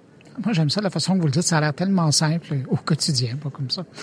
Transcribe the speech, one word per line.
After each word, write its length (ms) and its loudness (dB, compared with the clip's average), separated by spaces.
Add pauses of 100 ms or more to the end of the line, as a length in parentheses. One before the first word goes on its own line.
(420)
Moi, 120 0
j'aime 160 2
ça, 100 -2
la 80 0
façon 260 0
que 60 2
vous 60 2
le 60 2
dites. 100 2
Ça 160 2
a 20 4
l'air 140 0
tellement 380 2
simple 480 0 (100)
au 60 2
quotidien, 600 0
pas 140 -6
comme 180 -6
ça. 160 -4 (180)